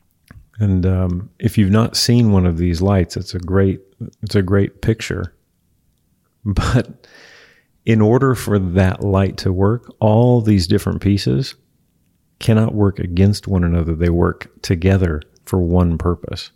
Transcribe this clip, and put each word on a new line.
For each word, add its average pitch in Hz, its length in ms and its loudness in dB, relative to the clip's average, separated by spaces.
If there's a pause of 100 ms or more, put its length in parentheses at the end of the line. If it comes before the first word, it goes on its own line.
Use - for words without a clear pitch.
(600)
And, 95 260 0
um, 92 440 -2 (100)
if - 180 -2
you've 98 140 2
not 110 260 0
seen 120 340 2
one 92 140 4
of 85 120 0
these 87 240 0
lights, 95 360 0
it's 90 180 -10
a 92 40 -6
great, 95 420 0 (400)
it's 104 140 -8
a 104 60 4
great 98 400 -2
picture. 92 520 -4 (1120)
But - 640 -4 (800)
in 113 160 2
order 127 340 2
for 104 240 -2
that 92 440 0
light 98 340 0
to - 140 -4
work, 101 480 -2
all 120 420 4
these 101 260 2
different 92 340 -2
pieces 123 540 -2 (840)
cannot 110 340 0
work 101 260 0
against 90 480 0
one 95 160 0
another. 85 320 0
They 87 140 0
work 87 400 -2 (120)
together 90 600 0 (240)
for 95 140 -2
one 87 380 0
purpose. - 580 -6